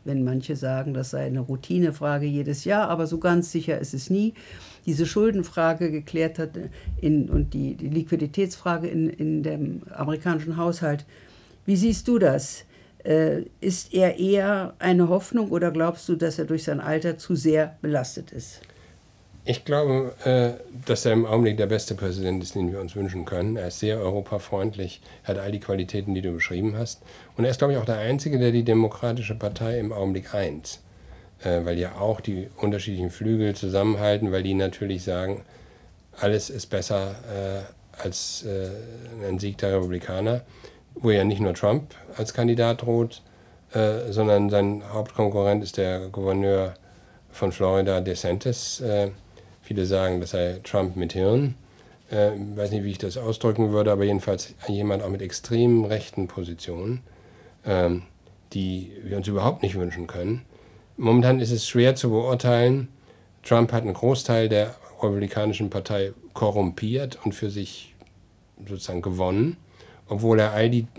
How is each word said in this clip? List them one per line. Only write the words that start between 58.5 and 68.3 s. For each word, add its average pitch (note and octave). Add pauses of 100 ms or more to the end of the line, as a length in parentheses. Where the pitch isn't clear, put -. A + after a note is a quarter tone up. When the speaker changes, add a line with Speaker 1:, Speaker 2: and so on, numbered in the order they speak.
Speaker 2:
die F#2 (100)
wir G2
uns F#2+
überhaupt G#2
nicht F#2
wünschen F2
können. G2 (560)
Momentan B2
ist A#2+
es A2+
schwer B2
zu B2
beurteilen. B2 (540)
Trump A#2
hat A2+
einen G2+
Großteil A#2
der G#2+ (240)
Republikanischen G#2
Partei G2 (220)
korrumpiert G#2+
und G#2
für G#2+
sich - (760)